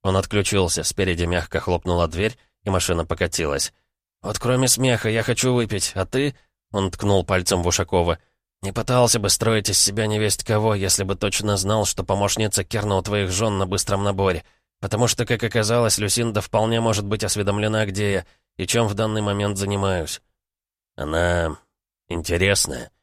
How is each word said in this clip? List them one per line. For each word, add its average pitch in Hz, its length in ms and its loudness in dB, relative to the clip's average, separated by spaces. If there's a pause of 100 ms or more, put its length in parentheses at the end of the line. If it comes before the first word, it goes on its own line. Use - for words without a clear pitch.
Он 95 120 2
отключился, 95 680 2
спереди 90 400 0
мягко 85 360 0
хлопнула 87 480 0
дверь, 92 300 -2 (260)
и 101 60 -4
машина 87 360 0
покатилась. 80 680 -2 (480)
«Вот 104 180 -6
кроме 127 280 2
смеха, 120 420 2
я 110 140 0
хочу 127 300 0
выпить, 110 420 -2
а 95 100 0
ты?» 135 300 -2 (360)
Он 95 180 0
ткнул 98 360 2
пальцем 92 360 0
в 85 60 0
Ушакова. 87 520 0 (420)
«Не 98 100 -8
пытался 120 480 2
бы 101 100 0
строить 110 400 0
из 98 100 2
себя 107 280 0
невесть 107 360 0
кого, 107 300 2
если 98 300 0
бы 95 120 -2
точно 104 420 0
знал, 104 280 2
что - 180 -4
помощница 101 600 0
Керна 104 320 -2
у 92 80 2
твоих 101 260 -2
жен 101 300 0
на 95 80 0
быстром 98 360 -2
наборе. 95 400 0 (360)
Потому 107 280 0
что, 117 180 0
как 120 180 -2
оказалось, 113 560 2
Люсинда 107 420 0
вполне 113 380 0
может 107 260 2
быть 104 180 -2
осведомлена, 107 640 0
где 101 260 -2
я 95 140 -2 (320)
и 92 80 -4
чем 117 220 2
в 101 60 -2
данный 107 280 -2
момент 101 360 -2
занимаюсь». 98 640 -2 (760)
«Она... 82 600 0 (500)
интересная». 85 840 -2 (120)